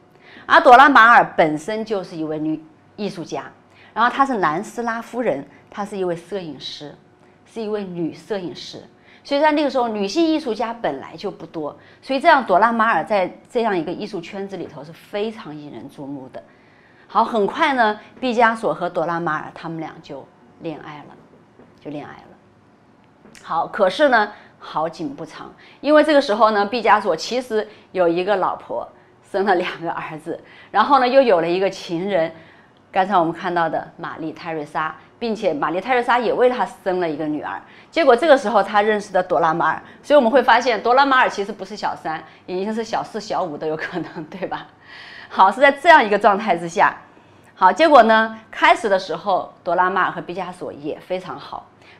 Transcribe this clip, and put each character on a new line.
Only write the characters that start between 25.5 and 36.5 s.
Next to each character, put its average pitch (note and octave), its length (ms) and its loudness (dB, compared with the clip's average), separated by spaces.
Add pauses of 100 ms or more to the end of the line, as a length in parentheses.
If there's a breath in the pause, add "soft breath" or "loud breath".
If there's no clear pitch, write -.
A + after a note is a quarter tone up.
因 C#4+ 140 2
为 D4+ 80 8
这 D4+ 100 2
个 C#4+ 80 6
时 C4+ 140 0
候 A3 160 4
呢， B3+ 160 0
毕 B3 160 -4
加 G#3 180 4
索 G3+ 140 0
其 G3 260 -6
实 G#3+ 280 -4 (240 loud breath)
有 F3+ 160 2
一 E3+ 160 -2
个 G3+ 100 0
老 F3 220 -2
婆， - 320 -10 (420 soft breath)
生 G3 140 -2
了 G3+ 100 2
两 F3+ 260 -4
个 E3 120 -6
儿 D#3 260 -10
子， D#3 220 -12 (320 loud breath)
然 G3+ 100 2
后 C4+ 160 4
呢， B3 80 2
又 C4+ 160 4
有 G#3 180 4
了 E3 80 0
一 F3 120 0
个 G3 100 0
情 F3+ 400 -6
人， E3 220 0 (580 loud breath)
刚 F#3+ 160 0
才 G3 100 0
我 F3+ 60 4
们 E3 100 -2
看 F3 220 -6
到 E3+ 140 0
的 D#3 180 -6 (120)
玛 D3 180 -10
丽 D#3 160 -10
泰 E3+ 200 -12
瑞 D#3 120 -8
莎， D#3 280 -6 (240 loud breath)
并 A3+ 200 -4
且 F#3+ 180 -2
玛 D3+ 160 -2
丽 E3+ 100 -2
泰 C4 140 -2
瑞 A#3+ 80 2
莎 A#3+ 160 2
也 G#3+ 140 0
为 A3+ 180 4